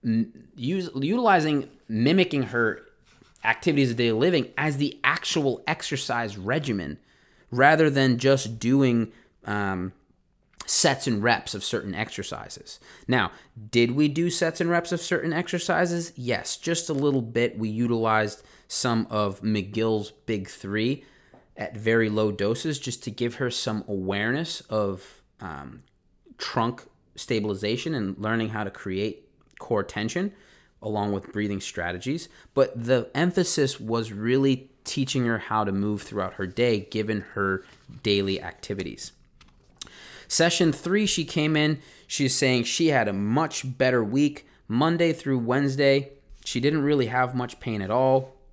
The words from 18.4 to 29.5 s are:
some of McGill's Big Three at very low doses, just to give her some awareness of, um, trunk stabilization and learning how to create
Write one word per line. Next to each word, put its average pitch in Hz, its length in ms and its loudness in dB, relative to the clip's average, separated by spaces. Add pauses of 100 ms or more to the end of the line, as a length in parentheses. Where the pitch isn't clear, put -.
some 117 420 0
of 104 320 0
McGill's 107 680 -2
Big 101 380 -6
Three 110 560 -4 (500)
at 104 220 -10
very 110 320 4
low 107 240 2
doses, 117 460 -2
just - 240 -8
to 110 80 -8
give 120 240 -4
her 127 140 -2
some 110 380 -4
awareness 104 720 -2 (100)
of, 98 540 -4 (160)
um, 71 440 -10 (540)
trunk - 460 -2 (320)
stabilization 107 800 -2
and 98 240 -4
learning 110 300 -2
how 107 160 -6
to 98 40 -6
create 98 600 -6 (300)